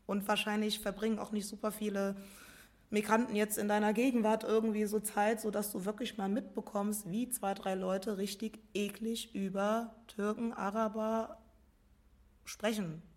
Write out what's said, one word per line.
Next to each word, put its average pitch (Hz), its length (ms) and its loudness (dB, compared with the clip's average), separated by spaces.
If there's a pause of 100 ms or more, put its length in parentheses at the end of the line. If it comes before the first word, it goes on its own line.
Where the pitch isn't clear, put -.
und 202 220 -2
wahrscheinlich 208 520 2
verbringen 208 380 0
auch 202 140 -6
nicht 208 160 -2
super 214 240 -4
viele 196 440 0 (760)
Migranten 214 440 2
jetzt 214 220 2
in 208 120 0
deiner 208 260 4
Gegenwart 220 500 4
irgendwie 214 400 4
so 208 160 0
Zeit, 214 400 2
sodass 208 320 -2
du 190 140 -4
wirklich 214 320 -4
mal 196 100 0
mitbekommst, 208 840 -2
wie 240 200 -2
zwei, 196 240 -2
drei 196 200 -2
Leute 190 440 0
richtig 202 400 -4 (160)
eklig 220 600 -2
über 202 600 0 (140)
Türken, 214 440 -2
Araber 220 840 -2 (1040)
sprechen. 202 560 -4 (160)